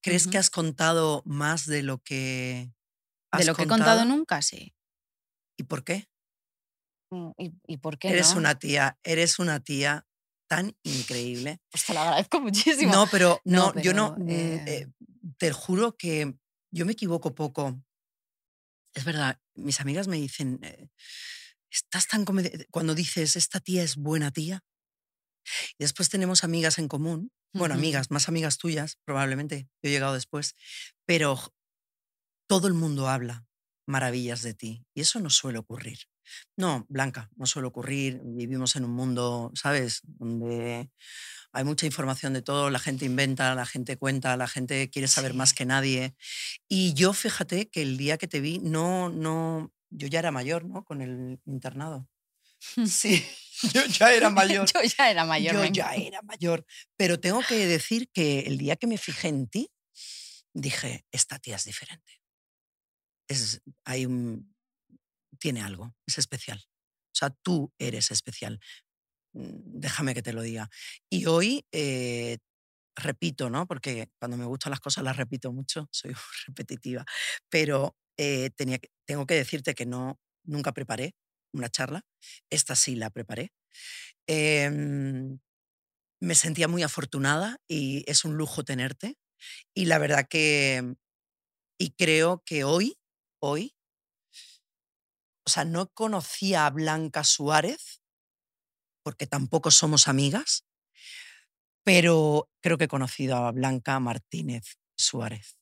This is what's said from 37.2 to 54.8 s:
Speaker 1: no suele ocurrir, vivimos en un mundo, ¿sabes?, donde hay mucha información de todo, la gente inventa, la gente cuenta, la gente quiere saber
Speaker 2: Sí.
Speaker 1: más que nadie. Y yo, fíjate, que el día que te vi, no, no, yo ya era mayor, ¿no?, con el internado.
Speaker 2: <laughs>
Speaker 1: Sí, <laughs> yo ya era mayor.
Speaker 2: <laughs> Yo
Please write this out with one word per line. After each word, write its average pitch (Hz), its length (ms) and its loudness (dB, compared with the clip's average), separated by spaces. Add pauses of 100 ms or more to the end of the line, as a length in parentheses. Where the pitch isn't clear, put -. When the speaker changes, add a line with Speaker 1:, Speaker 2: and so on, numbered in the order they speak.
Speaker 1:
no 127 100 -8
suele 127 220 -2
ocurrir, 131 560 -2
vivimos 123 540 -2
en 127 80 -2
un 120 60 -4
mundo, 123 640 -2
¿sabes?, 135 480 0
donde 117 880 -6 (600)
hay 135 140 -4
mucha 147 200 0
información 135 480 -2
de 131 80 -2
todo, 143 280 0
la 131 100 0
gente 135 260 -4
inventa, 131 500 2
la 123 100 -4
gente 127 320 -6
cuenta, 135 400 0
la 123 100 -2
gente 135 420 -2
quiere 135 180 -2
saber 131 260 2
Speaker 2:
Sí. 123 40 -2
Speaker 1:
más 131 160 4
que 131 120 -2
nadie. 131 500 2 (540)
Y 185 240 4
yo, 180 200 4
fíjate, 196 560 -2
que 160 120 -4
el 135 160 -2
día 147 200 0
que 175 100 -8
te 156 120 -2
vi, 156 200 -2
no, 175 500 0
no, 160 640 -2 (180)
yo 143 180 -10
ya 156 120 0
era 165 120 0
mayor, 143 340 -2
¿no?, 190 200 -10
con 143 160 -10
el 127 440 -8
internado. 135 640 -8 (520)
Speaker 2:
<laughs> - 280 0
Speaker 1:
Sí, 180 360 4 (360)
<laughs> 226 120 0
yo 269 120 4
ya 233 280 8
era 226 160 8
mayor. 196 360 4
Speaker 2:
<laughs> - 80 2
Yo 349 80 4